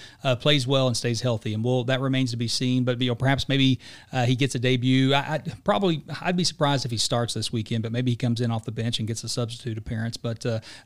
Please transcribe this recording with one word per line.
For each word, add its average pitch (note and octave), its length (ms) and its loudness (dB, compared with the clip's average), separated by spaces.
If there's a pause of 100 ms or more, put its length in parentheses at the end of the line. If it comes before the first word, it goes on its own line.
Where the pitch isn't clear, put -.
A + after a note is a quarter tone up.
(240)
uh, C3 120 2
plays C#3+ 320 2
well, C3+ 200 4
and A#2 80 0
stays A#2+ 260 -2
healthy. A2 340 -2
And G#2+ 80 -2
we'll, B2 220 2
that C3 160 0
remains C3 300 0
to A#2 60 -6
be A#2+ 100 -2
seen. B2+ 360 0
But, B2 180 0
you B2+ 60 2
know, A#2+ 80 0
perhaps C3 340 2
maybe, C3+ 300 4 (340)
uh, B2+ 120 2
he B2+ 100 2
gets B2+ 180 0
a B2+ 60 -2
debut. C3 560 4
I, C#3+ 200 0
I'd - 280 -8
probably, F#3+ 400 2 (180)
I'd F3+ 160 0
be F3+ 60 2
surprised C#3+ 420 0
if A#2+ 60 -8
he A#2 60 -2
starts A#2+ 360 0
this A2 180 -4
weekend, A2+ 300 -2
but A2+ 100 -4
maybe B2 200 0
he A#2 60 -2
comes A#2 220 0
in A#2+ 120 0
off A2+ 120 -4
the - 80 -8
bench A2+ 280 -4
and A2 80 -4
gets A2+ 160 -6
a A2+ 60 -8
substitute A#2 500 -6
appearance. A2+ 380 -6
But, A#2 280 -6
uh, A2+ 140 -2 (260)